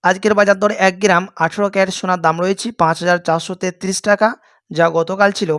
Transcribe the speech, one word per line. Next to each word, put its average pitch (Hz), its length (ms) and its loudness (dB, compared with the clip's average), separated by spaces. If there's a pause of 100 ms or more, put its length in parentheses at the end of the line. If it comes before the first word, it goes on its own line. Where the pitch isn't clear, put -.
আজকের 190 300 2
বাজার 202 260 4
দরে 208 200 0
এক 190 200 2
গ্রাম 185 240 2 (140)
আঠারো 165 340 -2
ক্যারেট 190 240 0
সোনার 185 260 -2
দাম 160 180 2
রয়েছে 190 280 -2 (120)
পাঁচ 165 200 2
হাজার 175 260 2
চারশো 165 300 -2
তেত্রিশ 185 460 -6
টাকা, 208 280 2 (420)
যা 170 180 2
গতকাল 185 440 0
ছিল 185 260 -4